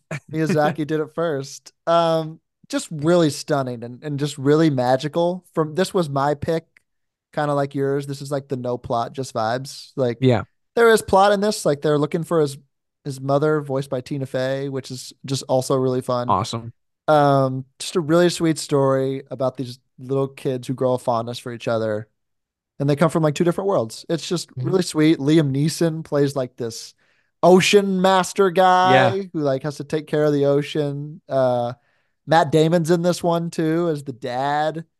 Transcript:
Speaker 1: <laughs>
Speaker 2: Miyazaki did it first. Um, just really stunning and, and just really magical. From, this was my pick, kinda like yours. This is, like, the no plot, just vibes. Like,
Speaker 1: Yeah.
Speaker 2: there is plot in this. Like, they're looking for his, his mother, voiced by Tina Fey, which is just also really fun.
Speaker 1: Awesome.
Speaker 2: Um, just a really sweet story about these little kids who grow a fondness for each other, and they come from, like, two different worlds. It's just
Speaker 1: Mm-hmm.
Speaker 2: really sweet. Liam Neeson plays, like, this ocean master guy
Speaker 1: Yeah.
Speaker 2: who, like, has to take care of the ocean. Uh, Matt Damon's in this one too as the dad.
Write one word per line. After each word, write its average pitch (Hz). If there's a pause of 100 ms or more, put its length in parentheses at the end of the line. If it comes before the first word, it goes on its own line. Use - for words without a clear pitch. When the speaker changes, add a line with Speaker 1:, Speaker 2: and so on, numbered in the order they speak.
(100)
Speaker 1:
<laughs> 151
Speaker 2:
Miyazaki 151
did 156
it 147
first. 143 (140)
Um, 165 (300)
just -
really 165
stunning 127
and, 120
and 147
just 143
really 151
magical. 147
From, 156
this 180
was 170
my 139
pick, 165 (720)
kinda 147
like 139
yours. 139
This 139
is, 139
like, 139
the 135
no 123
plot, 117
just 131
vibes. 120
Like, 123
Speaker 1:
Yeah. 123 (300)
Speaker 2:
there 233
is 214
plot 202
in 196
this. 208
Like, 143
they're 151
looking 151
for 165
his, 139 (480)
his 135
mother, 143
voiced 139
by 131
Tina 135
Fey, 135
which 135
is 127 (140)
just 131
also 135
really 131
fun. 123
Speaker 1:
Awesome. 113 (340)
Speaker 2:
Um, 139 (120)
just -
a 185
really 170
sweet 165
story 135
about 127
these 123 (200)
little 135
kids 131
who 139
grow 127
a 120
fondness 120
for 123
each 117
other, 110 (680)
and 143
they 147
come 160
from, 165
like, 151
two -
different 190
worlds. 127
It's 165
just 170
Speaker 1:
Mm-hmm. 127
Speaker 2:
really 131
sweet. 156
Liam 143
Neeson 160
plays, 143
like, 131
this - (480)
ocean 190
master 190
guy 185
Speaker 1:
Yeah. 196 (120)
Speaker 2:
who, 165
like, 135
has 147
to 143
take 151
care 151
of 151
the 139
ocean. 143
Uh, 123 (520)
Matt 160
Damon's 160
in 175
this 175
one 170
too 165
as 143
the 139
dad. 147 (140)